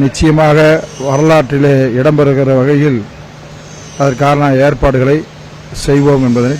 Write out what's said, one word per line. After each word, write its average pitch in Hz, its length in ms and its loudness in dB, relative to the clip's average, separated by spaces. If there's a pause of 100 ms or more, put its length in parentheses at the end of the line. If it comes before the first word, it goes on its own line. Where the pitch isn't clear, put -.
நிச்சயமாக 151 540 2 (500)
வரலாற்றிலே 143 680 2 (260)
இடம்பெறுகிற 139 500 2 (100)
வகையில் 143 360 2 (1000)
அதற்கான 143 500 0 (180)
ஏற்பாடுகளை 139 500 0 (680)
செய்வோம் 143 440 2
என்பதனை 123 320 0